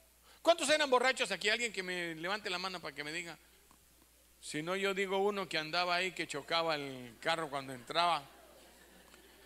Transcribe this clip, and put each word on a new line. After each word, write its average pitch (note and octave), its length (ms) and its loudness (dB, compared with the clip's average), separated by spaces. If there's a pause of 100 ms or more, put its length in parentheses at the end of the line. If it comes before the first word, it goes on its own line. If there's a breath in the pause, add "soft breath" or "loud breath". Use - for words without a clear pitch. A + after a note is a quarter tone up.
(420 loud breath)
¿Cuántos E4 280 4
eran D4+ 200 6
borrachos B3+ 400 4
aquí? F#3 180 0
Alguien A3+ 240 2
que F#3 120 -4
me F3 320 -4
levante G3 340 -4
la F3+ 80 -2
mano F#3 220 -6
para D#3+ 120 -8
que C#3+ 120 -8
me D3+ 80 -6
diga. E3+ 260 -8 (1000)
Si - 200 -6
no, E3+ 140 -2
yo G3 180 0
digo G3 260 0
uno G3 300 0
que D#3+ 80 -2
andaba F3 380 0
ahí, F#3 160 0
que E3+ 160 -6
chocaba D#3+ 480 0
el C3 460 -8
carro D#3+ 280 0
cuando C3+ 240 -6
entraba. D3 560 0 (1160)